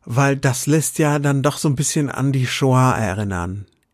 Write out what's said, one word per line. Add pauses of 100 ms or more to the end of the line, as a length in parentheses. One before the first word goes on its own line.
weil
das
lässt
ja
dann
doch
so
ein
bisschen
an
die
Shoah
erinnern, (280)